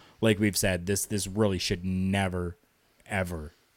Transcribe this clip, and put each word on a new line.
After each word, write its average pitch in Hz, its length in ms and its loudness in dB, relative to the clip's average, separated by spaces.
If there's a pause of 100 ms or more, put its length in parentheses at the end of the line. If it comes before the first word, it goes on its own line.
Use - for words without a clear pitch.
(220)
Like 110 180 4
we've 101 180 2
said, 90 280 0
this, 98 200 0
this 98 220 -4
really 98 320 2
should 87 260 -2
never, 92 720 0 (480)
ever, 87 480 -4 (240)